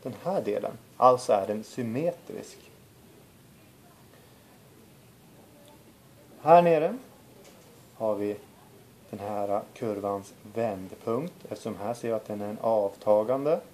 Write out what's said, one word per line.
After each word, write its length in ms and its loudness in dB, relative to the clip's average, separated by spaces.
den 100 -8
här 180 -2
delen. 360 -4
Alltså 360 6
är 140 2
den 160 -4
symmetrisk. 920 -6
Här 200 10
nere 360 4
har 200 -2
vi 220 -4
den 100 -10
här 420 -4
kurvans 600 -6
vändpunkt, 800 -4
eftersom 260 -8
här 180 -6
ser 140 -8
vi 60 -2
att 120 -4
den 160 -8
är 80 -6
en 120 -8
avtagande 1000 2